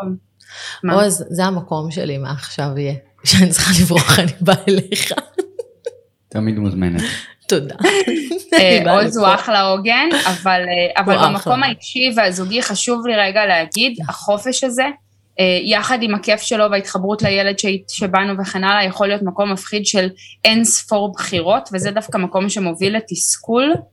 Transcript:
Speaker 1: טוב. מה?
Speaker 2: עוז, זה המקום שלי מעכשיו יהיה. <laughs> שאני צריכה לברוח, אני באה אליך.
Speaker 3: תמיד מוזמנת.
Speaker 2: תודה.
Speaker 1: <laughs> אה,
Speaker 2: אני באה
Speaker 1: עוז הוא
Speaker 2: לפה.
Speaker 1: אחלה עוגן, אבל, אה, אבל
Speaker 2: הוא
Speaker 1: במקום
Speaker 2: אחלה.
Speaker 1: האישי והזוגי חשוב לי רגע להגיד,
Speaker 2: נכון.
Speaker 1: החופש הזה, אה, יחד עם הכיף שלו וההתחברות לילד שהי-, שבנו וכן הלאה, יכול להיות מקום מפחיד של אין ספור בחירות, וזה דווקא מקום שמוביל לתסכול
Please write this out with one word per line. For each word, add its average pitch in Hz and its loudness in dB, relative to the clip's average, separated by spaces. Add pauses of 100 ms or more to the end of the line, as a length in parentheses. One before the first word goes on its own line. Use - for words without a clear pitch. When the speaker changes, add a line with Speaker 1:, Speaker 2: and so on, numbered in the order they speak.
Speaker 1:
טוב. 190 -6 (680)
מה? 180 0
Speaker 2:
עוז, 196 2
זה 175 0
המקום 165 -4
שלי 151 -6
מעכשיו 139 -6
יהיה. 143 -2 (180)
<laughs> - -20
שאני 185 6
צריכה - 0 (120)
לברוח, 170 4
אני 175 2
באה 185 4 (120)
אליך. 190 0 (1160)
Speaker 3:
תמיד 107 -2
מוזמנת. 92 0 (460)
Speaker 2:
תודה. 143 0
Speaker 1:
<laughs> - -8 (720)
אה, 185 6
Speaker 2:
אני 170 2
באה 180 4
Speaker 1:
עוז 220 -2
הוא 208 4
Speaker 2:
לפה. 190 6
Speaker 1:
אחלה 202 0
עוגן, 202 2 (180)
אבל, 180 0
אה, 175 0
אבל 190 4
Speaker 2:
הוא - 2
Speaker 1:
במקום 156 0 (260)
Speaker 2:
אחלה. 277 2
Speaker 1:
האישי 254 -2
והזוגי 190 0
חשוב 233 -2
לי 233 0
רגע 208 2
להגיד, 190 0
Speaker 2:
נכון. 160 -6
Speaker 1:
החופש 208 -2
הזה, 254 -2 (580)
אה, 190 4 (200)
יחד 214 0
עם 214 0
הכיף 208 0
שלו 214 0
וההתחברות 196 -2
לילד 196 0
שהי-, 196 -2
שבנו 196 0 (100)
וכן 190 -4
הלאה, 202 4
יכול 190 -2
להיות 202 -2
מקום 202 -2
מפחיד 202 -4
של 190 0 (360)
אין 226 4
ספור 208 -2
בחירות, 185 -2
וזה 190 -2
דווקא 208 -4
מקום 185 -2
שמוביל 190 -2
לתסכול 233 -2 (200)